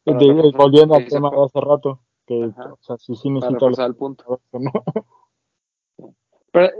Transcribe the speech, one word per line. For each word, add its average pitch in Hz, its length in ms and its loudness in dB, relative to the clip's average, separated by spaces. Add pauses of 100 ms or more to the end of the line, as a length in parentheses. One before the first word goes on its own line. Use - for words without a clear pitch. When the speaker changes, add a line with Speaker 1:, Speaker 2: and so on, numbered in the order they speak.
Speaker 1:
Para 143 160 -2
Speaker 2:
de-, 143 80 6
Speaker 1:
la 139 80 6
persona 151 220 2
Speaker 2:
volviendo 143 360 6
al 147 60 4
Speaker 1:
que 123 60 -2
dice, 139 120 -6
Speaker 2:
tema 143 140 -4
de 139 60 -8
Speaker 1:
"Pues". 139 180 0
Speaker 2:
hace 131 100 -2
rato, 143 360 -2 (260)
que, 117 160 -6
Speaker 1:
Ajá. 120 300 -12
Speaker 2:
o - 100 -20
sea, 123 140 -12
sí, - 180 -14
sí - 140 -12
Speaker 1:
Para 139 40 -4
Speaker 2:
necesita 127 200 -4
Speaker 1:
reforzar 123 340 0
el 123 80 -8
punto. 131 460 -12 (120)
Speaker 2:
¿no? 127 180 -8
<laughs> - 1400 -14 (400)
Speaker 1:
Pero, 180 180 2 (100)